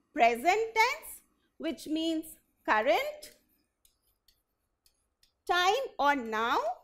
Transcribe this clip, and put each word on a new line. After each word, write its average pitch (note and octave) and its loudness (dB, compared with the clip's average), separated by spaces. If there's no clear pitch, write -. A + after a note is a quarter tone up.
present A#3 2
tense, A4+ 0
which C4+ -8
means D#4+ -2
current E4 0
time F#4+ 2
or C#4+ 2
now. A#3 -2